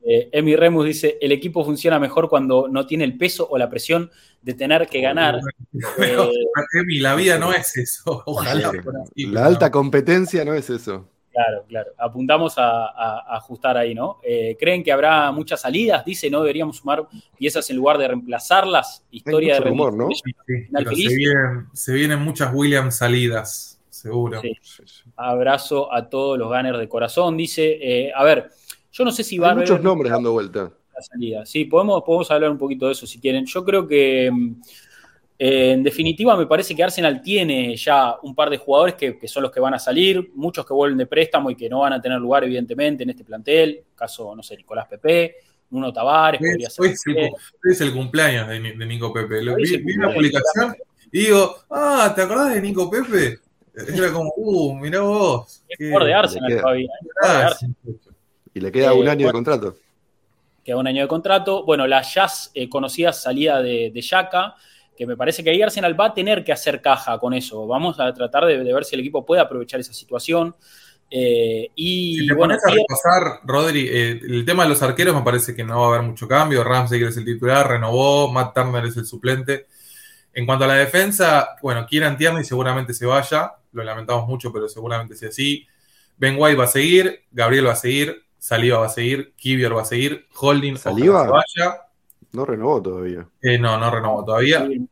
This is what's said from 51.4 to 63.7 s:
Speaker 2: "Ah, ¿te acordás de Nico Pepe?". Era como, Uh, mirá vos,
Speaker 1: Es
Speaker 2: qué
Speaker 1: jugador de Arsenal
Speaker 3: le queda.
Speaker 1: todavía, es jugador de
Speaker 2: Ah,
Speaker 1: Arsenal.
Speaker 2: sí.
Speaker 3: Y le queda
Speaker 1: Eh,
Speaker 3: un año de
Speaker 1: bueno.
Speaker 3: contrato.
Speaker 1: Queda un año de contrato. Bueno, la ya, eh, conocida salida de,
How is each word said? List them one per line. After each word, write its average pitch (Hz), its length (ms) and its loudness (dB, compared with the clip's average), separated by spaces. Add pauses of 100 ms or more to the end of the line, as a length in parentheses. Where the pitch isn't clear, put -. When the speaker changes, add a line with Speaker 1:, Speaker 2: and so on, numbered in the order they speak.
Speaker 2:
"Ah, 277 460 2
¿te 190 60 0
acordás 247 320 2
de 202 80 0
Nico 185 300 -2
Pepe?". 202 480 0 (340)
Era 180 380 -2
como, 160 240 -4
Uh, 175 400 0
mirá 151 240 -4
vos, 202 680 -2
Speaker 1:
Es 175 80 -14
Speaker 2:
qué 151 100 -8
Speaker 1:
jugador 151 220 4
de 160 40 2
Arsenal 143 360 2
Speaker 3:
le 117 60 2
queda. 113 60 0
Speaker 1:
todavía, 127 260 0 (140)
es - 120 -18
jugador 170 240 4
de 131 60 4
Speaker 2:
Ah, 165 40 4
Speaker 1:
Arsenal. 123 280 -2 (100)
Speaker 2:
sí. 117 60 -12 (640)
Speaker 3:
Y 98 60 -10
le 95 120 -6
queda 131 220 4
Speaker 1:
Eh, 127 60 8
Speaker 3:
un 135 80 4
año 147 120 2
de 139 40 4
Speaker 1:
bueno. 127 100 4
Speaker 3:
contrato. 117 440 -2 (840)
Speaker 1:
Queda - 140 -4
un 131 100 -2
año 135 160 -2
de 139 40 -2
contrato. 190 580 0
Bueno, 143 220 4
la 135 140 4
ya, 185 260 0 (260)
eh, 127 160 -6
conocida 143 440 0
salida 139 480 0
de, 117 300 -2